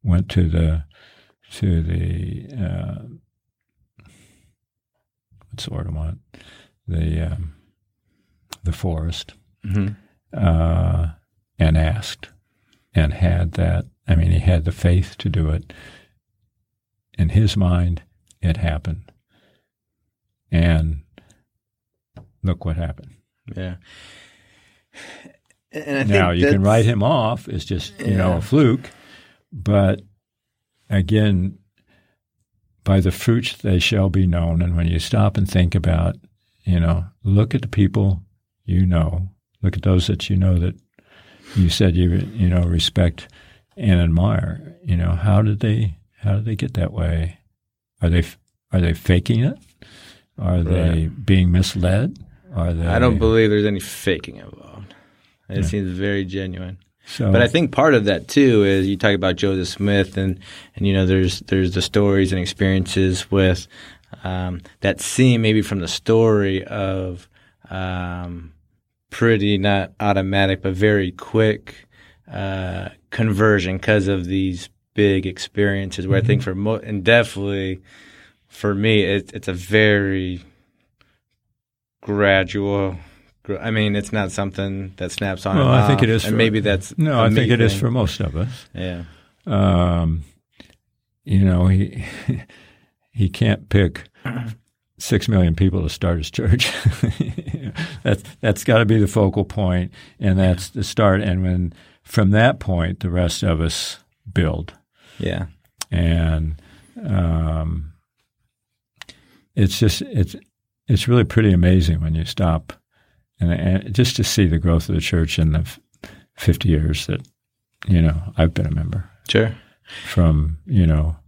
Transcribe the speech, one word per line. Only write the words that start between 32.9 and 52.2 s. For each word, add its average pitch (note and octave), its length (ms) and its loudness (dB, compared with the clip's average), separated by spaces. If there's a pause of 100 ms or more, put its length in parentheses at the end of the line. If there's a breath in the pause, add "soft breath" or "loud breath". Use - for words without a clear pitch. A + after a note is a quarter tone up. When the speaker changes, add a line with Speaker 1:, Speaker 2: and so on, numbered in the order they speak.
Speaker 1:
the F2+ 120 2
fruits - 460 -2
they F#2 220 0
shall G2 300 0
be F#2 180 2
known. E2+ 340 0
And F2 140 0
when E2+ 120 0
you E2+ 120 0
stop G#2 380 0
and G2 120 0
think F2+ 240 2
about, E2+ 420 0 (480)
you F2+ 160 0
know, E2+ 260 0 (180)
look G#2 320 2
at - 60 -2
the G#2+ 60 -8
people G2 560 0 (420)
you F#2 200 2
know, F2 420 0 (340)
look G2 140 -2
at - 80 -6
those F2+ 240 2
that - 220 -4
you F#2+ 80 0
know F#2 200 4
that F2+ 160 0 (840 loud breath)
you F2+ 140 4
said F2+ 280 2
you, F2+ 140 2 (220)
you G2+ 140 0
know, F2+ 160 2
respect F2 640 0 (480 soft breath)
and F#2+ 240 2
admire, F2 840 0
you F2+ 100 0
know, F2 160 0
how G2 300 2
did G#2 180 0
they, G#2+ 380 0 (240)
how G#2 140 0
did G#2+ 100 -4
they A2+ 100 -4
get - 200 -6
that F#2 180 -2
way? E2 460 -4 (640)
Are E2+ 80 2
they F2 100 4
f-, - 180 -4 (340)
are F#2+ 80 2
they E2+ 140 2
faking F#2+ 480 2
it? E3 160 0 (800 loud breath)
Are F2+ 260 0
they E2 440 0
Speaker 2:
Right. - 180 -10
Speaker 1:
being F#2 260 4
misled? F#2 640 0 (380)